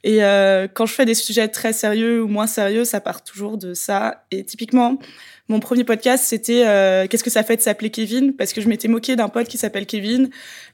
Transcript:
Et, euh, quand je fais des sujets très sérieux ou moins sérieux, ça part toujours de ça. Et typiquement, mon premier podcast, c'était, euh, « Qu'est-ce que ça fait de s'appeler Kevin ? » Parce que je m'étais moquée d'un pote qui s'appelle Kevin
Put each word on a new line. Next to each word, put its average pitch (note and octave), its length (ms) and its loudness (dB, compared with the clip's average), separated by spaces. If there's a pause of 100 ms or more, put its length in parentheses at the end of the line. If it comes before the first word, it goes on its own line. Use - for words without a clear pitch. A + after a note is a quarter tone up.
Et, G#3+ 220 4
euh, G3 480 4
quand A3+ 140 0
je A3 80 -6
fais C4+ 100 2
des A3+ 80 2
sujets A3 360 0
très A3 260 -4
sérieux A3+ 480 0
ou A3 60 -2
moins G#3 180 0
sérieux, A3 400 0
ça G#3 160 -4
part - 200 -8
toujours G#3 360 -10
de F3+ 160 -10
ça. G#3+ 560 -4
Et F#3+ 140 -8
typiquement, A#3+ 540 0 (500)
mon A3 120 2
premier B3 240 0
podcast, B3 420 2
c'était, A#3 400 2
euh, « F#3+ 440 4
Qu'est-ce A3+ 140 0
que A#3+ 40 -2
ça A3 140 0
fait A3+ 140 2
de A3 40 -10
s'appeler G#3+ 300 -2
Kevin ? » A#3+ 480 0
Parce - 160 -4
que A3 80 -4
je G#3 80 2
m'étais A3 180 -2
moquée A3+ 260 0
d'un A3+ 140 0
pote A#3 180 -2
qui A#3 120 -10
s'appelle G#3 260 -4
Kevin A#3 460 0 (440)